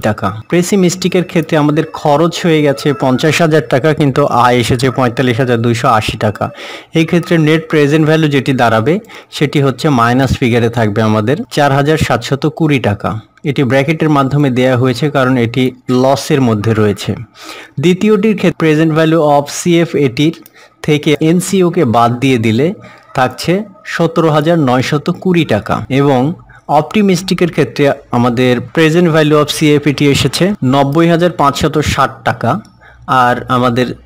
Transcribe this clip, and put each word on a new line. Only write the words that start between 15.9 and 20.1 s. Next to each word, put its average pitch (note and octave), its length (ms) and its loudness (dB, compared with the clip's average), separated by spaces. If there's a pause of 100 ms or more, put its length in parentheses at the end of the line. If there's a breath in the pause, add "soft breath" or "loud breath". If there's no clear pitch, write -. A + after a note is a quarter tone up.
লসের C3+ 460 0
মধ্যে A2 320 0
রয়েছে। G#2 300 -2 (720 loud breath)
দ্বিতীয়টির G3+ 580 2
ক্ষেত্রে F3+ 200 0
present D#3 380 2
value D#3+ 260 2 (120)
of C#3+ 80 2 (140)
সিএফএটির D#3 760 0 (520 loud breath)